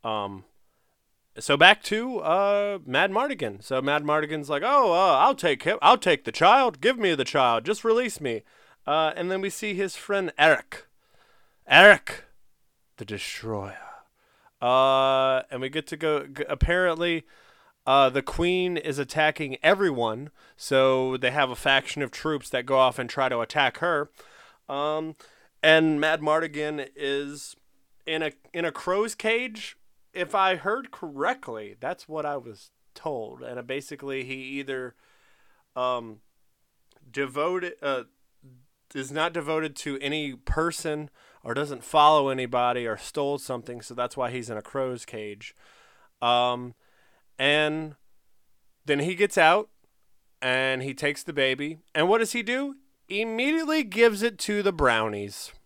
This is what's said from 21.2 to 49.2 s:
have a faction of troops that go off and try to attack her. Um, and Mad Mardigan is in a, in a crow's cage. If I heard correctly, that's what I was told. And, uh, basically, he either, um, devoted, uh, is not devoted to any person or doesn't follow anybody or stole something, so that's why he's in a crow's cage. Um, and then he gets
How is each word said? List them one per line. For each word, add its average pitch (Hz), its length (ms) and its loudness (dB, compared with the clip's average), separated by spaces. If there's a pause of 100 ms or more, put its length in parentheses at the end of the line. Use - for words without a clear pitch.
have 135 180 2
a 120 60 -8
faction 135 440 0
of 131 120 -6
troops 151 360 -6
that 123 160 -2
go 131 140 2
off 127 180 4
and 120 140 -6
try 131 180 0
to 120 120 -2
attack 127 380 0
her. 156 300 -2 (600)
Um, 151 480 -4 (480)
and 160 360 6
Mad 156 200 0
Mardigan 151 760 -2
is 143 640 -8 (500)
in 156 160 -4
a, 151 80 -4 (240)
in 170 100 -4
a 165 60 -2
crow's 208 460 -4
cage. 226 600 -4 (380)
If 175 180 -6
I 190 220 2
heard 202 380 -6
correctly, 139 880 -8
that's 170 280 -10
what 156 160 -8
I 147 120 -6
was 117 340 -16 (240)
told. 127 480 -10
And, 123 160 -12
uh, 123 40 -12
basically, 135 600 -10
he 131 120 -10 (260)
either, 131 340 -10 (800)
um, 120 460 -4 (880)
devoted, 151 720 -4
uh, 135 220 -4 (880)
is 131 160 -8
not 156 220 -2
devoted 160 420 -4
to 139 260 -8
any 143 340 -6
person 156 760 -4 (340)
or 117 100 -6
doesn't 139 280 -6
follow 151 460 6
anybody 123 580 0
or 110 100 -4
stole 143 400 -4
something, 120 460 -10
so - 120 -18
that's 123 220 -4
why 123 140 -2
he's 120 180 -8
in 113 80 -8
a 104 60 -8
crow's 131 420 -6
cage. 107 520 -14 (640)
Um, 123 540 0 (640)
and 151 600 -2 (880)
then 143 160 0
he 175 160 -2
gets 196 200 0